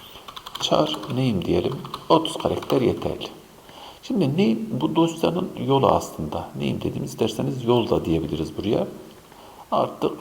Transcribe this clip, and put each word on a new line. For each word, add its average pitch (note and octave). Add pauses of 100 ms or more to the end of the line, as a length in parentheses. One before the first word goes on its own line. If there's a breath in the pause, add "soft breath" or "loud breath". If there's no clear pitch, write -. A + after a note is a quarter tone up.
(600 loud breath)
Char - (140)
name B2
diyelim. F2 (320)
Otuz -
karakter -
yeterli. F2 (760 loud breath)
Şimdi E3+
name G#3+ (240)
bu D#3
dosyanın E3 (160)
yolu C3
aslında. E2
Name C3+
dediğimiz -
isterseniz B2+
yol A#2
da D#2+
diyebiliriz D#2
buraya. G#2+ (840 loud breath)
Artık, -